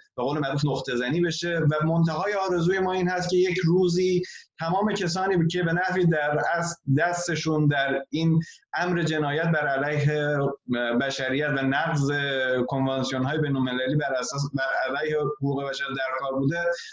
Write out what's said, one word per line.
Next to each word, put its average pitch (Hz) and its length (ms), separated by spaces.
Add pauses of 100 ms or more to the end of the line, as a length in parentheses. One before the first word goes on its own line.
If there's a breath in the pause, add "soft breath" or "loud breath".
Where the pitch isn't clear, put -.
(160)
به 123 60
قول 143 160
معروف 147 260
نقطه 135 320
زنی 127 240
بشه 170 380
و 156 280
منتهای 165 480
آرزوی 185 440
ما 185 140
این 185 160
هست 180 220
که 185 60
یک 180 280
روزی 180 580 (360 loud breath)
تمام 190 340
کسانی 185 540
که 175 160
به 165 100
نحوی 180 340
در 151 320 (160)
از 165 240 (200)
دستشون 160 680
در 139 440
این 160 300 (340 loud breath)
امر 175 280
جنایت 156 440
بر 156 200
علیه 147 720 (600)
بشریت 135 480
و 139 140
نقض 143 480 (560)
کنوانسیون‌های 135 720
بین‌المللی 131 580
بر 139 220
اساس، 131 240 (120)
بر 135 440
علیه 151 200 (200)
حقوق 139 300
بشر 135 160 (120)
در 131 220
کار 135 200
بوده، 139 200 (340 loud breath)